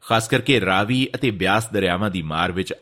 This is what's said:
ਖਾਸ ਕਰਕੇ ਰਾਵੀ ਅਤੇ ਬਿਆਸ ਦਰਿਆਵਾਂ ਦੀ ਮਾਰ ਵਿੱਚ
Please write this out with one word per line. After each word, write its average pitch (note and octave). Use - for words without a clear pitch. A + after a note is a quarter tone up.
ਖਾਸ A2+
ਕਰਕੇ B2
ਰਾਵੀ G#2
ਅਤੇ B2+
ਬਿਆਸ G2+
ਦਰਿਆਵਾਂ F#2+
ਦੀ F2+
ਮਾਰ D#2+
ਵਿੱਚ F2+